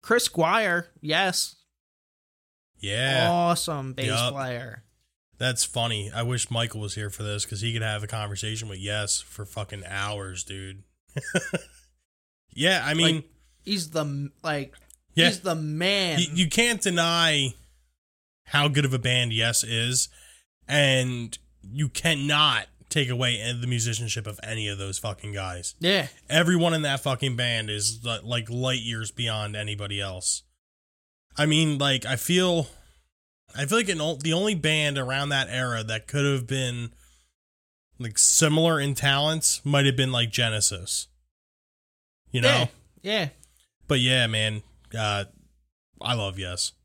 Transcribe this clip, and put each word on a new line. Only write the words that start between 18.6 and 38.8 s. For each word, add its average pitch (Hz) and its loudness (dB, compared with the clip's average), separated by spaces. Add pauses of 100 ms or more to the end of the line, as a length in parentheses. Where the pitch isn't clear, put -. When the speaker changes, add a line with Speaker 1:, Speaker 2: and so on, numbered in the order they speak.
Speaker 2:
good 143 2
of 131 0
a 127 0
band 123 2
Yes 113 2
is, 117 0 (580)
and 127 2 (260)
you 127 -2
cannot 147 2 (220)
take 139 0
away 123 0
any, 120 -6
the 123 -4
musicianship 113 -2
of 104 -12
any 110 -6
of 98 -6
those 98 -6
fucking 104 -8
guys. 92 -8
Speaker 1:
Yeah. 170 2 (200)
Speaker 2:
Everyone 170 4
in 156 0
that 139 -2
fucking 131 -2
band 117 -2
is, 104 -2
li-, 117 -4
like, 117 -4
light 127 0
years 113 -6
beyond 107 -4
anybody 104 -6
else. 95 -4 (960)
I 151 2
mean, 151 4
like, 135 0
I 127 -2
feel, 175 2 (920)
I 139 -4
feel 214 2
like 208 2
an 170 0
ol-, 156 -2
the 156 0
only 202 2
band 151 2
around 135 -2
that 135 0
era 120 -2
that 110 -6
could 143 0
have 135 0
been, 123 -4 (1080)
like, 113 -4
similar 160 6